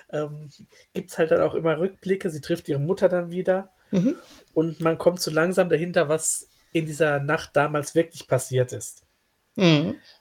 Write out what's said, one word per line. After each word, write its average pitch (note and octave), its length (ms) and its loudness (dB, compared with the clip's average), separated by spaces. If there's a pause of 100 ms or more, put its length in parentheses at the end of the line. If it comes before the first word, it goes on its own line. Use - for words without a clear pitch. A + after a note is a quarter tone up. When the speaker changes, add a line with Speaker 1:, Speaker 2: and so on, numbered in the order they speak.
(120)
Speaker 1:
ähm, D3+ 380 -8 (440)
gibt's - 240 -10
halt E3 140 0
dann F3 100 4
auch D#3 140 0
immer D#3+ 240 0
Rückblicke. F#3+ 500 -4
Sie D3+ 120 -8
trifft - 280 -6
ihre C#3 100 -2
Mutter F3 300 2
dann F3 220 -2
wieder. F#3 400 -2 (200)
Speaker 2:
Mhm. G#3 240 2 (380)
Speaker 1:
Und D#3+ 280 -2
man E3 160 0
kommt F3 240 2
so D#3+ 100 -4
langsam F3 380 2
dahinter, E3+ 400 0
was - 380 -2 (240)
in D#3+ 140 0
dieser D3+ 340 0
Nacht D3+ 360 -4
damals D3 400 0
wirklich E3 320 0
passiert B2+ 460 0
ist. - 300 -14 (520)
Speaker 2:
Mhm. E3+ 400 4 (260)